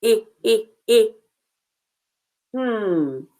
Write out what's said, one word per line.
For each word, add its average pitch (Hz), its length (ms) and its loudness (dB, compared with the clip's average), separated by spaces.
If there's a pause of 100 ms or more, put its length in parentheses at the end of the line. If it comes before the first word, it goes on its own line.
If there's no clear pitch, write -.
ih, 220 180 2 (240)
ih, 226 180 0 (260)
ih. 226 200 4 (1500)
Hmm. 185 880 -4